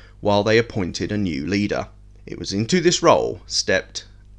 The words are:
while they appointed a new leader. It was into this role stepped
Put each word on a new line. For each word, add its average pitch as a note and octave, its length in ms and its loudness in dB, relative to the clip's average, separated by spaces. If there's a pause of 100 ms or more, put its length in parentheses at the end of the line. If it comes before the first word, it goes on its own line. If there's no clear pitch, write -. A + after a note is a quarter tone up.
(220)
while G2+ 200 2
they A2 140 4
appointed G2 560 -2
a G#2 60 -4
new D2+ 280 -2
leader. G2+ 420 -2 (360)
It - 140 -12
was F2 160 -8
into A2+ 260 0
this E3+ 220 2
role D#2 440 4
stepped - 600 -4 (320)